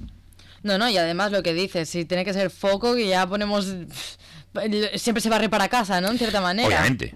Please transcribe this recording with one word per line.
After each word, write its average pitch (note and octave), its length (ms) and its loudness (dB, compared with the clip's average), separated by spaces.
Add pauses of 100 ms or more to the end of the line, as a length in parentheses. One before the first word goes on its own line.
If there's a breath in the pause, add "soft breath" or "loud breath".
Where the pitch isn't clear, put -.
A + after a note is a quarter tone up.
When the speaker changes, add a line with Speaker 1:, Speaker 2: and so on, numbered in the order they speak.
(640 loud breath)
Speaker 1:
No, G3+ 160 0
no, A#3 100 2
y G#3+ 80 0
además F3 340 2
lo G3 140 2
que E3+ 80 2
dices, E3+ 360 -2
si E3+ 180 -4
tiene F3+ 180 0
que G3+ 80 -2
ser F#3 180 0
foco, G3+ 460 2
que A#3 100 0
ya F#3 200 4
ponemos, G#3 400 0
pff, G3 1300 -6
siempre A3 240 -2
se A3+ 80 -2
barre A3 200 2
para G3 200 2
casa, G3+ 320 0
¿no? F#3+ 100 0
En B3 80 0
cierta G#3+ 220 0
manera. F3+ 260 0
Speaker 2:
Obviamente, B2 500 0